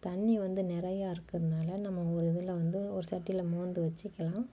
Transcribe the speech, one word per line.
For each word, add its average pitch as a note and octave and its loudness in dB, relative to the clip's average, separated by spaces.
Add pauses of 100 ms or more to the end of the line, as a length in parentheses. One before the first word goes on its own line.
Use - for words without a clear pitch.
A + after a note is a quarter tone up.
தண்ணி F#3+ 2
வந்து F#3+ 0
நிறையா F#3 0
இருக்கிறதுனால E3+ 0
நம்ம F#3+ -2 (100)
ஒரு E3+ 2
இதுல F3+ 2
வந்து E3+ 2 (140)
ஒரு F3+ -2
சட்டியில F#3 -2
மோந்து F3 -2
வச்சுக்கலாம். E3+ -2